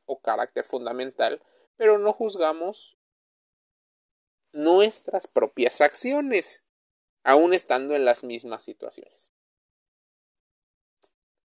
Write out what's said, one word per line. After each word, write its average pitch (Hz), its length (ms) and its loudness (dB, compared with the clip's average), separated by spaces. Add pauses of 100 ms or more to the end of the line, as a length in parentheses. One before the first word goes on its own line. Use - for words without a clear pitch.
o - 140 -10
carácter 113 420 -4
fundamental, 123 800 -6 (320)
pero 214 240 4
no 208 140 0
juzgamos 185 840 -4 (1600)
nuestras 180 720 0
propias - 540 0
acciones, 247 840 0 (600)
aun 156 280 6
estando 143 440 0
en 139 80 0
las 120 180 2
mismas 117 400 -12
situaciones. - 720 -18 (2250)